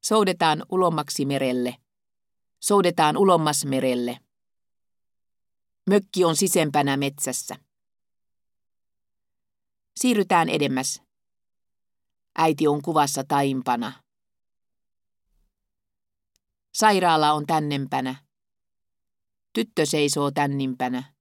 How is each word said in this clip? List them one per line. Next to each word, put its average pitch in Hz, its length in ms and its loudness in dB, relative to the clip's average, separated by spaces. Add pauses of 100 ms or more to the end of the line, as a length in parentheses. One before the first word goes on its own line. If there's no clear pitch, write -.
Soudetaan 175 640 2
ulommaksi 160 560 -2
merelle. 127 520 -2 (840)
Soudetaan 170 560 2
ulommas 165 480 2
merelle. 127 560 -2 (1700)
Mökki 196 340 2
on 165 120 2
sisempänä 147 600 0
metsässä. 139 600 -6 (2500)
Siirrytään 185 520 2
edemmäs. 131 540 -4 (1300)
Äiti 156 320 2
on 147 140 0
kuvassa 143 420 0
taimpana. 131 680 -2 (2750)
Sairaala 175 580 2
on 151 140 -2
tännempänä. 139 800 -4 (1300)
Tyttö 143 340 -2
seisoo 143 440 0
tännimpänä. 131 920 -4